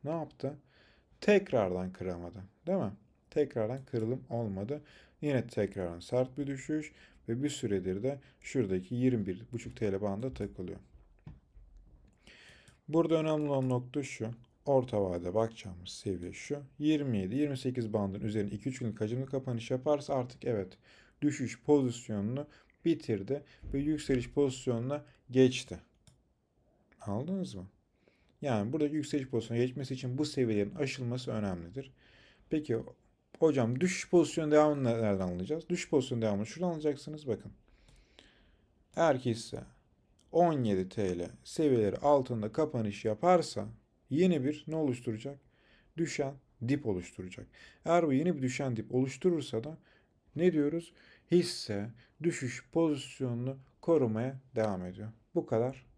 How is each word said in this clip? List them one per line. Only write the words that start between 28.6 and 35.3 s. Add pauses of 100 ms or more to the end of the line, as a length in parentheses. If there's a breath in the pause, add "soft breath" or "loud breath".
buradaki
yükseliş
pozisyonuna
geçmesi
için
bu
seviyelerin
aşılması
önemlidir. (580 soft breath)
Peki (600)
hocam
düşüş
pozisyonu
devamını
nereden
alacağız?